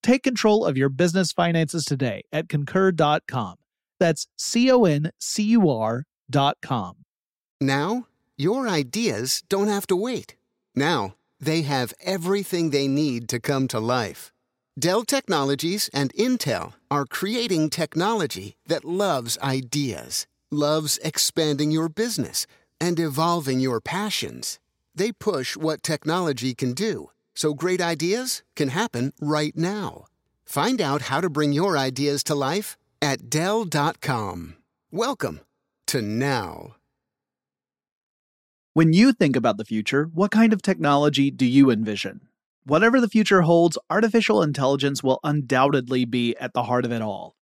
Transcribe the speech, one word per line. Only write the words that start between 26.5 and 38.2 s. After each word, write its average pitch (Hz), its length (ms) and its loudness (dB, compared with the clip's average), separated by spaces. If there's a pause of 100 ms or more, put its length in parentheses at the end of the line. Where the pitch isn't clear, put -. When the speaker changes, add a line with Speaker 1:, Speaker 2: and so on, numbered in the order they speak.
Speaker 2:
can 123 160 -2
do, 143 380 -4 (240)
so 151 200 -2
great 180 260 -2
ideas 175 640 -2 (140)
can 143 120 0
happen 135 500 -2
right 151 380 -2
now. 185 480 -6 (400)
Find 214 380 -2
out 143 200 0
how 139 200 -2
to 185 80 -2
bring 147 240 0
your 170 240 0
ideas 135 460 -2
to 156 100 -2
life 147 420 -4 (240)
at 135 300 -2
Dell 190 340 0
dot 151 380 -2
com. 95 540 -6 (340)
Welcome 165 500 -4 (460)
to 127 160 -2
now. 107 760 -4 (2000)